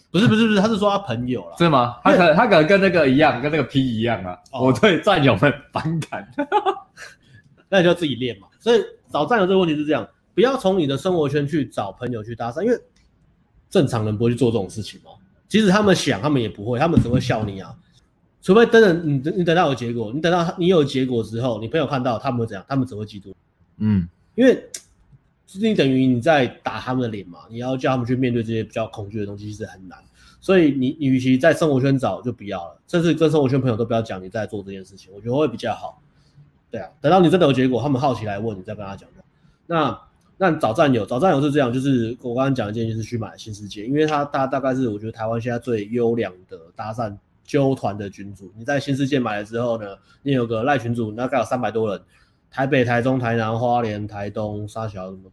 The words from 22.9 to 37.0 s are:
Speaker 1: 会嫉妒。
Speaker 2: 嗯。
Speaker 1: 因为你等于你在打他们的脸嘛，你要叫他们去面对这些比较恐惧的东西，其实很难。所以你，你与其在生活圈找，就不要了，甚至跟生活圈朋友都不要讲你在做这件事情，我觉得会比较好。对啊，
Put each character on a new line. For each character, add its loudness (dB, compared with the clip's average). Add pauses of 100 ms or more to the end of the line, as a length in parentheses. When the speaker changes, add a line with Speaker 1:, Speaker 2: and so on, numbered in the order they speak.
Speaker 1:
会 -10
嫉 -14
妒。 -20 (420)
Speaker 2:
嗯。 0 (260)
Speaker 1:
因 2
为 2 (960)
你 0
等 2
于 2
你 2
在 4 (160)
打 -8
他 -6
们 -2
的 -4
脸 -10
嘛， -20 (100)
你 -12
要 -6
叫 0
他 2
们 -2
去 0
面 0
对 0
这 -6
些 -2
比 -10
较 -4
恐 -14
惧 -8
的 -6
东 -12
西， -14
其 -12
实 -12
很 -20
难。 -20 (420)
所 4
以 6
你， -2
你 -2
与 4
其 2
在 4
生 0
活 2
圈 2
找， -4
就 -6
不 -16
要 -8 (100)
了， -20
甚 0
至 2
跟 2
生 4
活 2
圈 2
朋 0
友 0
都 -2
不 -4
要 0
讲 -8
你 -16
在 -6
做 -10
这 -16
件 -14
事 -20
情， -20
我 -20
觉 -14
得 -4
会 2
比 -6
较 -6
好。 -14 (720)
对 -10
啊， -14 (120)